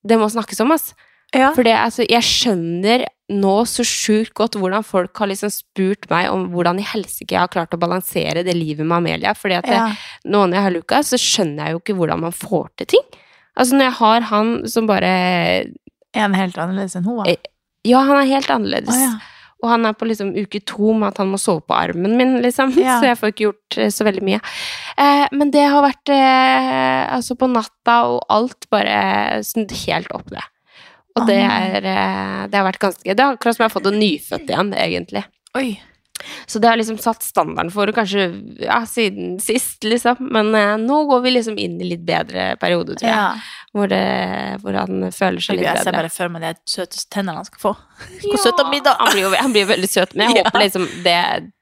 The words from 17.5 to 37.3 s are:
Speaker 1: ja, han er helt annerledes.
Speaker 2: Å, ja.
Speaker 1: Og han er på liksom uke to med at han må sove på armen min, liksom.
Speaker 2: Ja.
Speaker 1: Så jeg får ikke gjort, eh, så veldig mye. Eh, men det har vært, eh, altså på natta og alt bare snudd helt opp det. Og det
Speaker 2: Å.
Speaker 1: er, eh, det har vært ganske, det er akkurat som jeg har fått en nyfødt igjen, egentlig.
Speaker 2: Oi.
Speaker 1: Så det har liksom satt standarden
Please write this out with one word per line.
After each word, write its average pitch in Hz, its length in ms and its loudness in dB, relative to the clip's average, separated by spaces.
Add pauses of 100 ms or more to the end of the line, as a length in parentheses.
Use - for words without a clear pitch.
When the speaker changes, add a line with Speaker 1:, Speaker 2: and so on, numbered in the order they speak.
Speaker 1:
ja, 247 180 6
han 277 160 6
er 277 80 4
helt 277 240 0
annerledes. 220 400 0
Speaker 2:
Å, 247 80 2
ja. 254 160 0 (480)
Speaker 1:
Og 233 80 -2
han 233 160 4
er 214 80 0
på 226 160 -6
liksom 202 240 -4
uke 208 320 -6
to 208 320 0
med 202 140 0
at - 60 -10
han 190 120 0
må 196 80 -2
sove 170 240 0
på - 160 -2
armen 185 400 0
min, 254 240 4
liksom. 254 320 2
Speaker 2:
Ja. 254 240 4
Speaker 1:
Så 262 80 4
jeg 240 140 2
får 214 100 0
ikke 214 160 -2
gjort, - 320 -6
eh, 214 160 2
så - 80 -4
veldig 196 240 0
mye. 202 140 0 (580)
Eh, 285 320 6
men 285 240 0
det 285 160 6
har 285 160 6
vært, - 240 -2
eh, 262 960 4 (100)
altså 247 240 -4
på 262 80 2
natta 233 640 0
og 120 200 -2
alt 226 400 0
bare 190 760 0
snudd 214 240 -6 (160)
helt 165 240 -4
opp - 240 -10
det. - 80 -12 (760)
Og 240 80 0
det 196 160 4
Speaker 2:
Å. 202 80 4
Speaker 1:
er, 185 340 -2
eh, 196 640 -2
det 202 80 -6
har 196 160 2
vært - 80 -12
ganske, 190 240 -2
det 196 160 0
er 277 160 2
akkurat 233 200 0
som 233 80 2
jeg 220 60 2
har 208 100 -8
fått 190 120 -4
en 208 80 0
nyfødt 196 480 -2
igjen, 190 260 -2
egentlig. 180 500 -4 (300)
Speaker 2:
Oi. 247 260 -4 (640)
Speaker 1:
Så 214 140 -6
det 233 80 6
har 226 80 6
liksom 220 240 -4
satt 226 240 -2
standarden 165 480 -2